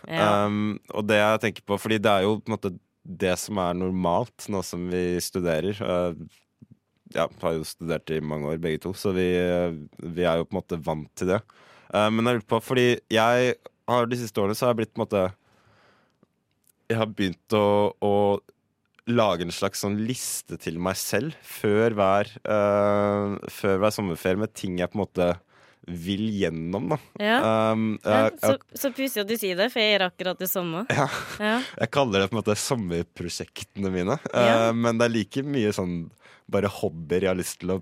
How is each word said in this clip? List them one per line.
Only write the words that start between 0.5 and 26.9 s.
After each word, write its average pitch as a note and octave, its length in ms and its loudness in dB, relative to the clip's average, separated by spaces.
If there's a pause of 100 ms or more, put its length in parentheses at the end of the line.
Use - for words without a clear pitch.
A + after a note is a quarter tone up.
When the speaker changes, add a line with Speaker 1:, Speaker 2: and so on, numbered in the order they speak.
Speaker 2:
og G#2 160 -4
det G#2+ 100 4
jeg G#2+ 240 4
tenker G#2 240 -2
på, G2+ 140 0
fordi A2 220 0
det G#2+ 100 4
er G2 120 4
jo G#2 180 2
på - 80 -12
en G#2+ 100 -2
måte F2+ 200 -6 (260)
det F2+ 360 0
som G#2 200 -4
er F2 160 0
normalt F#2 760 -2
nå F#2+ 120 -2
som F2+ 260 -8
vi F2+ 320 -2
studerer. F2 540 -2
Eh, F2+ 480 -4 (880)
ja, E2 140 0
har E2 300 -4
jo D#2 100 -6
studert E2 420 -6
i D#2 140 -2
mange D2+ 260 -4
år, E2 120 -4
begge D#2 240 -2
to, F#2+ 100 -6
så G2+ 180 -2
vi, F#2 220 2
eh, F2 400 0 (240)
vi E2+ 260 -4
er E2 140 4
jo D#2+ 80 -4
på G2 80 -6
en F2+ 60 0
måte E2+ 200 -6
vant D#2 320 -4
til F#2 200 0
det. A2 60 2 (520)
Eh, G#2 180 4
men A2+ 160 2
jeg A#2+ 140 2
lurer - 140 -16
på, A2 100 2
fordi B2 240 4 (240)
jeg A#2+ 420 4 (360)
har A#2+ 180 4
de B2 100 -2
siste A#2 220 -4
årene G2+ 160 2
så C3 100 0
har A#2+ 80 4
jeg A2+ 80 -2
blitt - 120 -6
på A#2 80 -4
en - 20 0
måte, G2 200 2 (1600)
jeg A2+ 120 0
har G#2+ 120 0
begynt G2 440 -2
å, G#2 100 6 (340)
å G2+ 140 2 (960)
lage G2+ 340 2
en F2 80 -4
slags - 320 -4
sånn G2+ 140 -2 (100)
liste - 520 -8
til E2 200 -6
meg F#2 160 -2
selv C3 480 -4
før A2 520 0
hver, G2+ 340 2 (100)
eh, G2+ 920 2 (180)
før G2 300 0
hver G#2+ 100 2
sommerferie F#2 480 -2
med A2 160 -4
ting F#2 240 -4
jeg F2+ 100 0
på G#2+ 80 -6
en G2 60 0
måte F2 240 0 (580)
vil F2+ 440 -4
gjennom, F2+ 580 -2
da. D#3 100 -2 (200)